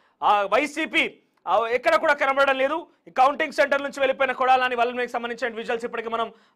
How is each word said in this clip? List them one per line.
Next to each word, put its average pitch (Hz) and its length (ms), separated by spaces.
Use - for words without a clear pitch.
ఆ, 202 180
వైసీపీ, 277 760
ఆ, 208 200
ఎక్కడ 247 280
కూడా 311 180
కనబడడం 277 440
లేదు. 277 300
ఈ 170 40
కౌంటింగ్ 269 420
సెంటర్ 277 300
నుంచి 277 160
వెళ్ళిపోయిన 269 320
కొడాలని 254 440
వల్లభనేనికి 240 380
సంబంధించిన 240 400
విజువల్స్ 233 320
ఇప్పటికీ 226 240
మనం 226 240